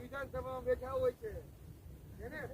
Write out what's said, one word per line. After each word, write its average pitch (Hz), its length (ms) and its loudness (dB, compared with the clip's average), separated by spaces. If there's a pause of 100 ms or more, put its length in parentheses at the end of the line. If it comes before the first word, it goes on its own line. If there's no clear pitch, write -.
વિધાનસભામાં 254 600 -2
બેઠા 254 340 4
હોય 247 200 8
છે. - 100 -2 (880)
છે 214 120 -6
ને? 302 120 -4 (120)